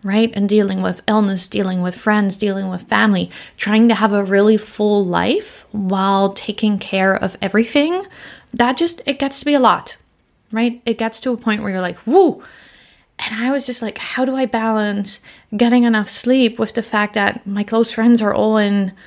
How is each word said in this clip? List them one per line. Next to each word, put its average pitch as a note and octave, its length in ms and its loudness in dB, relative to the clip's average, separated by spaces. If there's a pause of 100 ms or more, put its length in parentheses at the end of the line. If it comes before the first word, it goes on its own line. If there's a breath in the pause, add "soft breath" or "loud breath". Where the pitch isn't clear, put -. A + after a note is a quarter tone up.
right? A3 300 0
And G3+ 160 0
dealing G3 320 2
with F3+ 260 -4
illness, G3+ 400 0
dealing F#3 360 -2
with F3+ 100 -4
friends, G#3 420 0
dealing G3 320 -4
with F#3 220 -10
family, G#3 400 2 (260 loud breath)
trying A3 340 4
to A3+ 40 4
have G#3 180 0
a G3+ 120 2
really G3+ 340 4
full G#3 480 0
life F#3 680 -2
while G3 600 0
taking G#3 460 -4
care F#3+ 340 0
of - 300 -4
everything, C#4+ 600 0 (480 loud breath)
that B3 260 0
just, E4+ 280 -2
it C4+ 140 -4
gets C#4 200 -4
to - 60 -8
be D4 80 2
a C#4+ 60 4
lot, G3 380 2 (540)
right? A#3+ 360 -2
It A3+ 100 -2
gets A3+ 220 -6
to B3+ 120 -4
a A#3 60 -4
point G#3+ 240 -2
where G3 80 -6
you're F#3 100 -4
like, F3+ 280 -6
"Woo." E4 340 4 (760 loud breath)
And G#3+ 200 -10
I B3 120 -2
was C#4 160 -4
just B3 160 -6
like, G#3+ 160 -8
"How - 260 -4
do C4 100 -2
I C4 120 0
balance G#3+ 720 -2 (360 loud breath)
getting A#3+ 280 4
enough A3 260 2
sleep B3 480 2
with A3 160 -2
the A#3 80 -2
fact G#3 320 -2
that G#3 320 -2
my G3+ 180 -4
close A3+ 280 0
friends A#3 280 4
are G#3 140 0
all A3 240 2
in, G3+ 360 0 (140)